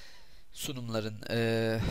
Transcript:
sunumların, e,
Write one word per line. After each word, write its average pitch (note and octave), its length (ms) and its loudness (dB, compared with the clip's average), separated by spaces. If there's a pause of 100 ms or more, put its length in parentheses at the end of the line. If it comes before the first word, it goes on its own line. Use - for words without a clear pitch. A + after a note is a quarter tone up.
(520)
sunumların, A2+ 800 -2
e, A2+ 500 4 (120)